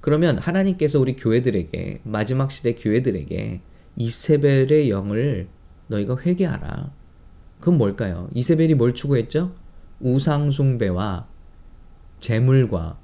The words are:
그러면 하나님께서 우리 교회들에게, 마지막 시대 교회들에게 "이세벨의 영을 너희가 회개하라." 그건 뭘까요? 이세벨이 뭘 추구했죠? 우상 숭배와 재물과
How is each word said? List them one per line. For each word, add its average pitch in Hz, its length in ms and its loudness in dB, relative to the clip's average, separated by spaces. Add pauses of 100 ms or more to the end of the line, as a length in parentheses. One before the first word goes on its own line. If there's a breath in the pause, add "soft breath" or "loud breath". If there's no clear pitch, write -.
그러면 151 380 2
하나님께서 180 600 0
우리 131 160 0
교회들에게, 110 880 -2
마지막 120 480 -2
시대 117 220 -2
교회들에게 104 880 -2 (340 soft breath)
"이세벨의 139 920 2
영을 101 580 -2 (400)
너희가 107 300 -4
회개하라." 175 760 -4 (680)
그건 175 180 2
뭘까요? 98 560 -2
이세벨이 160 400 2
뭘 123 220 2
추구했죠? 147 600 -2 (440)
우상 143 500 0
숭배와 107 760 0 (920)
재물과 113 840 2